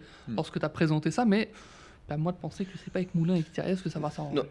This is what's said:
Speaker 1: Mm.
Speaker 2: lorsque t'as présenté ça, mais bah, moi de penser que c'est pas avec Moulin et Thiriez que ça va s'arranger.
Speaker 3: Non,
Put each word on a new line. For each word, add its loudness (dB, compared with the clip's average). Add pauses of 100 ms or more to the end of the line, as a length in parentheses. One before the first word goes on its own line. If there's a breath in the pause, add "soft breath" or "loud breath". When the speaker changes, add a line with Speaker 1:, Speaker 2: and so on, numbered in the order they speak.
(280 loud breath)
Speaker 1:
Mm. -6
Speaker 2:
lorsque -2
t'as 0
présenté 2
ça, 2
mais 4 (600 loud breath)
bah, -4
moi 0
de -14
penser -6
que -10 (120)
c'est -14
pas -2
avec -2
Moulin 4
et 2
Thiriez -2
que -4
ça -6
va -2
s'arranger. -4
Speaker 3:
Non, 2